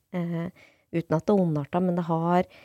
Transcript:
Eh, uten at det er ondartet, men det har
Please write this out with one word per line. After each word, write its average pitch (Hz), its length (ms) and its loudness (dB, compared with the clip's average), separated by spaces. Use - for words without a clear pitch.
Eh, 170 360 -4
uten 165 240 -2
at 160 100 -2
det 214 80 4
er 190 80 4
ondartet, 160 400 0
men 180 140 0
det 175 120 -2
har 175 400 2